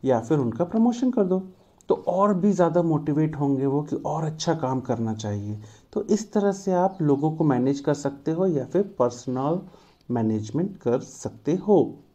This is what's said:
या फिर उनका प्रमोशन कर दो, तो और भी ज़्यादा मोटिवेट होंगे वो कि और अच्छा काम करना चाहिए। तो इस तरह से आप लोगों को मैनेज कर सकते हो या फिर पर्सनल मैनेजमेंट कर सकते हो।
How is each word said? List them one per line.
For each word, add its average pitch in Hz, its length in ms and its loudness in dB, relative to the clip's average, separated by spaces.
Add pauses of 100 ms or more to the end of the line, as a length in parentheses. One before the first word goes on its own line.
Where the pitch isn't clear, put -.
या 123 160 2
फिर 151 180 2
उनका 127 260 0
प्रमोशन 233 460 2
कर 226 140 2
दो, 185 180 0 (460)
तो - 60 4
और 196 400 2
भी 190 180 2
ज़्यादा 170 300 2
मोटिवेट 156 540 0
होंगे 139 300 0
वो 143 160 0
कि - 140 -4
और 156 280 -4
अच्छा 156 300 -2
काम 131 260 -2
करना 113 340 -4
चाहिए। 104 440 -6 (340)
तो 208 100 -4
इस 214 300 -2
तरह 202 200 2
से 196 200 -4
आप 185 300 0
लोगों 147 300 2
को 160 120 -2
मैनेज 139 360 2
कर 147 140 0
सकते 139 360 -6
हो 175 160 0
या 147 180 0
फिर 196 340 -2
पर्सनल 131 600 -2 (500)
मैनेजमेंट 113 680 -2
कर 120 240 0
सकते - 540 -6
हो। 185 420 2 (180)